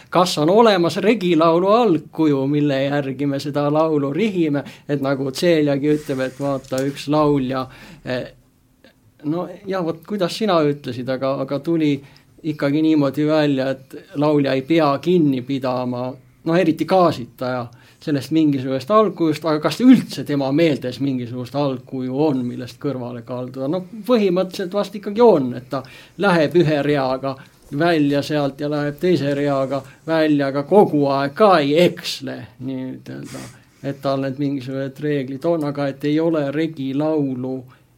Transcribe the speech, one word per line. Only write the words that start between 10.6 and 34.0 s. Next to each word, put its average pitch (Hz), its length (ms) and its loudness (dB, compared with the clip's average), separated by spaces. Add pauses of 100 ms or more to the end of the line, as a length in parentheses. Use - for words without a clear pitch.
ütlesid, 139 480 -4
aga, 131 300 -2
aga 135 200 -4
tuli 156 340 0 (440)
ikkagi 147 440 -2
niimoodi 151 440 2
välja, 147 440 2
et - 260 -10 (180)
laulja 147 400 2
ei 135 80 0
pea 151 360 2
kinni 151 440 2
pidama, 127 680 -4 (320)
noh, 165 140 0
eriti 165 300 2
kaasitaja, 131 800 0 (320)
sellest 139 340 -4
mingisugust 135 600 0
algkujust, 170 520 2
aga 156 160 0
kas 156 220 -2
üldse 240 420 6
tema 139 280 -2
meeltes 131 520 0
mingisugust 123 520 -6
algkuju 131 600 -4
on, 139 300 0
millest 123 340 -10
kõrvale 123 480 -8
kalduda? 131 400 -8
No 180 140 -2 (180)
põhimõtteliselt 190 760 0
vast 202 220 -4
ikkagi 208 260 -6
on, 165 320 6
et 123 140 -12
ta 135 140 -6 (320)
läheb 165 420 2
ühe 156 240 4
reaga 135 540 0 (360)
välja 143 540 2
sealt 143 400 -2
ja 147 80 -4
läheb 147 260 -4
teise 147 380 0
reaga 139 460 -2 (220)
välja, 156 440 2
aga 139 160 -4
kogu 175 440 4
aeg 139 280 -2
ka 196 220 6
ei 147 200 2
eksle, 131 600 0 (200)
nii 131 300 -8
ütelda. 131 560 -14 (340)
Et 139 240 -10